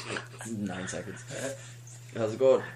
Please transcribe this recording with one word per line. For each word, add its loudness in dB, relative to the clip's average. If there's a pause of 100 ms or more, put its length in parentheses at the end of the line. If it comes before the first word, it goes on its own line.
(500)
<laughs> -2
Nine -2
seconds. -6 (880)
How's 2
it -8
going? 8 (120)